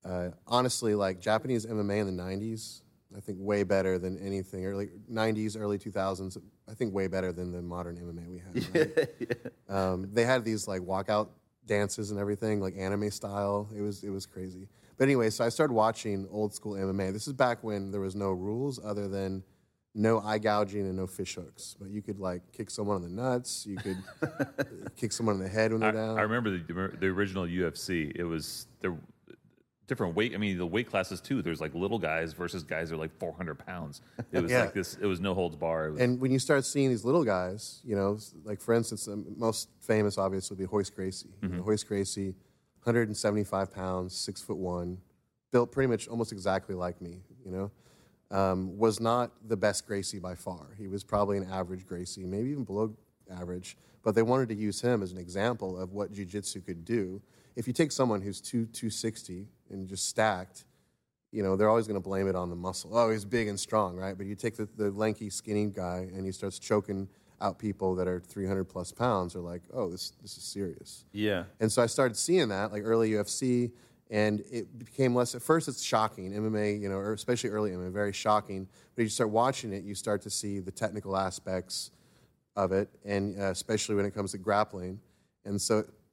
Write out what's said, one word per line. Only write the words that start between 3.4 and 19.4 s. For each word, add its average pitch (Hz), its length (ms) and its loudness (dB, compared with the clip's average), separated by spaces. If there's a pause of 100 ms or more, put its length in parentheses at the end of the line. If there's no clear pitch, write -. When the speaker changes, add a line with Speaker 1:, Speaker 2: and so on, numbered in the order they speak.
Speaker 1:
way 101 220 4
better 95 360 4
than 92 200 -4
anything, 95 460 -4
early 98 240 -4 (180)
nineties, 110 500 0
early 104 220 0
two 104 120 -10
thousands, 95 460 -2 (320)
I 110 60 -12
think 107 180 -2
way 95 140 2
better 92 260 0
than 90 180 -6
the 87 120 -6
modern 87 340 -6
M 87 120 -12
M 85 160 -10
A 85 40 -14
we 90 80 -12
have, 90 160 -14
Speaker 2:
<laughs> 180 220 -2
Speaker 1:
right? 156 340 4 (100)
Speaker 2:
Yeah. 120 160 -2 (560)
Speaker 1:
Um, 92 220 -2
they 117 120 6
had 123 200 4
these, 110 220 0
like, 95 160 -2
walkout 98 460 0 (360)
dances 104 460 0
and 101 80 -2
everything, 104 420 2
like, 95 160 -2
anime 101 320 0
style. 101 680 -2
It 104 60 -4
was, 104 220 -4
it 101 80 -6
was 95 160 -6
crazy. 92 420 -12 (280)
But 131 80 6
anyway, 127 260 6
so 120 140 2
I 120 40 6
started 147 240 2
watching 107 580 2
old 107 220 0
school 104 220 -8
M 98 140 0
M 95 120 0
A. 95 100 2
This 107 160 -4
is 147 60 -4
back 127 300 2
when 101 280 -4
there 101 100 -2
was 95 140 -4
no 98 160 0
rules 110 520 -2
other 104 240 -4
than 95 360 -2 (520)